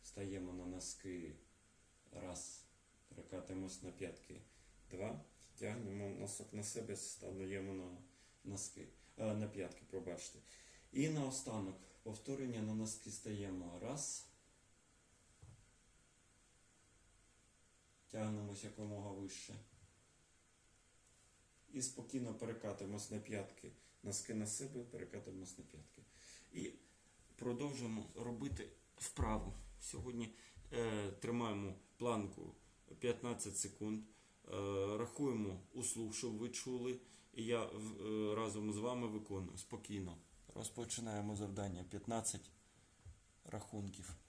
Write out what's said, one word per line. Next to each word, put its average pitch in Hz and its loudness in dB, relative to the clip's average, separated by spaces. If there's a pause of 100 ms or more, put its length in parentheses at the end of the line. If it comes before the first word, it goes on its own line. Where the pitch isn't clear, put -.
Стаємо 95 -2
на 90 -2
носки. 87 -2 (760)
Раз. 90 -6 (440)
Перекатуємось 92 -4
на 90 -4
п'ятки. - -6 (480)
Два. 104 0 (340)
Тягнемо 101 0
носок - -2
на 104 0
себе, 104 0
стаємо 95 -2
на 90 -4 (460)
носки. - -4 (300)
Е, 110 4
на 107 2
п'ятки, 98 -2
пробачте. 90 -4 (520)
І 143 6
наостанок 127 2 (280)
повторення 120 0
на 107 4
носки 110 0
стаємо. 90 -2
Раз. 131 0 (3750)
Тягнемось 104 2
якомога 104 -2
вище. 98 -4 (2250)
І 131 0
спокійно 123 0
перекатуємось 104 -2
на 104 0
п'ятки. 101 -4 (320)
Носки 104 0
на 107 4
себе, 135 0
перекатуємось - -6
на - -10
п'ятки. - -14 (500)
І - -2 (640)
продовжуємо 120 2
робити - 0 (280)
вправу. 107 4 (260)
Сьогодні, 120 -2 (380)
е, 107 4
тримаємо 104 2 (220)
планку 110 2 (440)
п'ятнадцять 120 2
секунд. 107 2
Е, - -16 (460)
рахуємо 113 4 (140)
у 123 -2
слух, 113 2
щоб 113 0
ви 117 0
чули. 123 0 (340)
І 113 0
я 113 6
в-, 107 -2
е, 107 6
разом 107 4
з 101 4
вами 120 4
виконую 98 0
спокійно. 95 -2 (380)
Розпочинаємо 107 0
завдання. 98 0
П'ятнадцять 104 0 (920)
рахунків. 101 -4 (140)